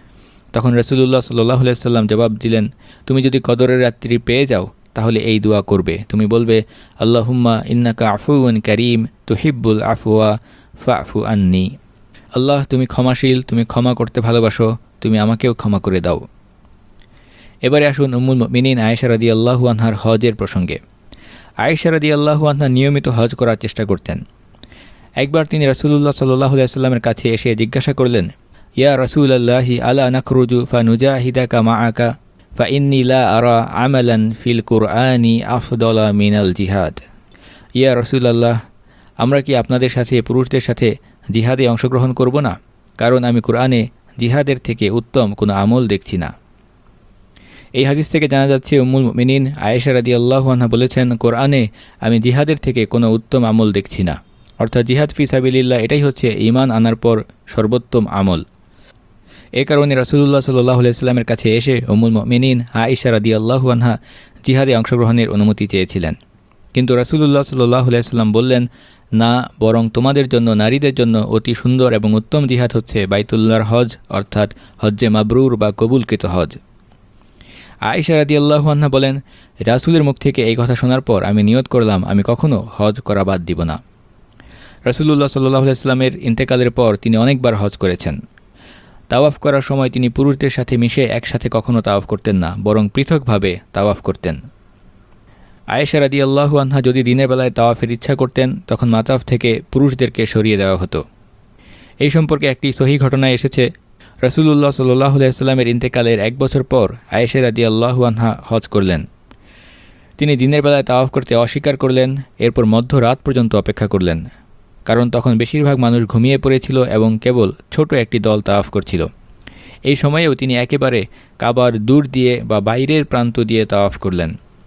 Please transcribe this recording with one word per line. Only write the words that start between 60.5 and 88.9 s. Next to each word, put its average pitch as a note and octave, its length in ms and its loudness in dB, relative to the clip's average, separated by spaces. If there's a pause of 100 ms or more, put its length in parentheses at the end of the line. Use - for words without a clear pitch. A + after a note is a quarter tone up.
আলাইহি B2 100 4
ওয়াসাল্লামের B2 360 -2
কাছে A2+ 320 0
এসে A#2+ 300 0
উম্মুল A2+ 240 2
মুমিনিন A#2+ 500 0 (120)
আয়েশা A#2+ 380 0
রাদিয়াল্লাহু A2+ 580 0
আনহা A#2+ 280 0 (480)
জিহাদে C3 300 2
অংশগ্রহণের A#2 540 2
অনুমতি G#2 380 0
চেয়েছিলেন। F#2 460 -2 (600)
কিন্তু B2+ 220 2
রাসূলুল্লাহ C#3 480 2
সাল্লাল্লাহু B2+ 380 0
আলাইহি B2 140 2
ওয়াসাল্লাম A#2 360 0
বললেন, B2 380 0 (440)
"না, A#2 460 0
বরং A2+ 300 2
তোমাদের C3 400 0
জন্য, A#2 220 2
নারীদের C3 440 0
জন্য A#2 220 2
অতি A2 360 -2
সুন্দর B2 400 2
এবং G#2+ 200 0
উত্তম C3+ 340 0
জিহাদ B2 280 0
হচ্ছে A2 320 -4
বাইতুল্লাহর A2 560 0
হজ, A#2 340 0 (120)
অর্থাৎ G#2 440 -4 (240)
হজ্জে G#2+ 320 0
মাবরুর A2+ 460 2
বা G#2+ 220 0
কবুলকৃত A2+ 480 0
হজ।" F2+ 320 -2 (1200)
আয়েশা E3 360 -2
রাদিয়াল্লাহু D3 540 2
আনহা D3 200 2
বলেন, C3+ 300 0 (400)
"রাসূলের D3 440 2
মুখ C#3 140 0
থেকে C3 260 -2
এই A2+ 120 0
কথা A#2+ 200 0
শোনার B2+ 260 0
পর G2+ 220 0
আমি G#2 200 2
নিয়ত A#2+ 240 2
করলাম, G#2+ 380 0
আমি G2+ 200 0
কখনো A#2+ 460 0
হজ G#2 280 -2
করা G2 240 -2
বাদ F#2 220 -4
দিব E2+ 180 -4
না।" D#2+ 200 -6 (1000)
রাসূলুল্লাহ C#3+ 420 0
সাল্লাল্লাহু C3+ 360 0
আলাইহি C3+ 140 2
ওয়াসাল্লামের C3 480 -2
ইন্তেকালের B2 460 0
পর A2+ 240 2
তিনি A2+ 220 0
অনেকবার B2 380 2
হজ G2+ 220 -4
করেছেন। - 420 -4 (920)